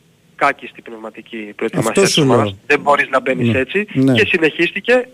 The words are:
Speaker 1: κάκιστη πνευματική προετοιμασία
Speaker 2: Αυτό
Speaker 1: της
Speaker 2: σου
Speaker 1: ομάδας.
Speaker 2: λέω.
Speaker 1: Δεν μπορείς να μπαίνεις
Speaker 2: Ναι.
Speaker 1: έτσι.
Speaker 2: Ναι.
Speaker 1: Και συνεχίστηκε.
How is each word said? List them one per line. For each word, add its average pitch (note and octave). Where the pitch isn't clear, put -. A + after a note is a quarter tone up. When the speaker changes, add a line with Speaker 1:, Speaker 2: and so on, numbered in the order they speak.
Speaker 1:
κάκιστη C#3
πνευματική A2
προετοιμασία A2+
Speaker 2:
Αυτό G3
Speaker 1:
της F#3+
Speaker 2:
σου E3
Speaker 1:
ομάδας. C3
Speaker 2:
λέω. G2+
Speaker 1:
Δεν D3
μπορείς C#3+
να C3+
μπαίνεις B2
Speaker 2:
Ναι. G#2+
Speaker 1:
έτσι. F#3+
Speaker 2:
Ναι. C3+
Speaker 1:
Και G3
συνεχίστηκε. F#3+